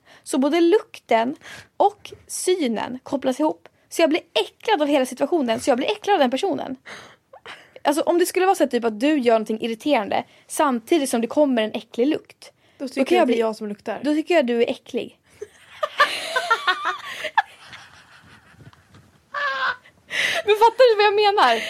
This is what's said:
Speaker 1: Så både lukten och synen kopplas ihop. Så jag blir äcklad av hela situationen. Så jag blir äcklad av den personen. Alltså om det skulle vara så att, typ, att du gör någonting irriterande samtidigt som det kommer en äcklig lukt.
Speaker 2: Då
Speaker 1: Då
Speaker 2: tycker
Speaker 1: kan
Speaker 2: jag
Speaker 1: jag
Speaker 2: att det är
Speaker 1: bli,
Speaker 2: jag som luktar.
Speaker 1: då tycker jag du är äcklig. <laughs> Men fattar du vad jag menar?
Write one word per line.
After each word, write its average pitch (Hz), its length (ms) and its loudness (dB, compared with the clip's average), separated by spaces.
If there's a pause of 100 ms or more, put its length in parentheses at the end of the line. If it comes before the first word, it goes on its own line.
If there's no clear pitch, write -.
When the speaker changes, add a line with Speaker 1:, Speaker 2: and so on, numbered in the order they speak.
(240)
Speaker 1:
Så - 140 -4
både 294 240 2
lukten 302 760 0 (420)
och - 360 0 (140)
synen 254 760 -2
kopplas 262 360 -4
ihop. 311 300 -2 (200)
Så - 120 -2
jag 320 80 6
blir 302 120 0 (120)
äcklad 403 480 -2
av 302 60 2
hela 285 180 0
situationen. 254 540 -2
Så - 100 -2
jag 240 80 2
blir 285 140 -2
äcklad 415 220 -2
av 381 60 2
den 254 120 2
personen. 262 440 -4 (1080)
Alltså 302 180 0
om 339 180 0
det 359 60 2
skulle 370 200 0
vara 381 100 4
så 330 80 2
att, 269 80 0
typ, 233 140 -2
att 220 140 -2
du 294 200 2
gör 233 140 4
någonting 220 280 0
irriterande 233 600 -2 (240)
samtidigt 277 640 0
som 233 120 -2
det 226 60 -2
kommer 269 340 2
en 214 120 -2
äcklig 233 340 -4
lukt. - 440 -6 (260)
Speaker 2:
Då 285 80 -8
Speaker 1:
Då - 20 -10
Speaker 2:
tycker 262 180 -2
Speaker 1:
kan 349 120 2
Speaker 2:
jag - 0 -
Speaker 1:
jag 349 60 4
Speaker 2:
att 285 40 4
det 247 60 2
är - 20 2
Speaker 1:
bli, 233 40 0
Speaker 2:
jag 220 160 0
som 214 120 -10
luktar. 208 360 -10
Speaker 1:
då 294 100 0
tycker 311 220 0
jag 302 120 4
du 233 160 0
är - 60 0
äcklig. - 500 -8 (200)
<laughs> 415 60 -14 (4000)
Men 415 100 4
fattar 453 360 6
du 427 60 2
vad 403 80 4
jag 403 100 2
menar? 403 380 4 (160)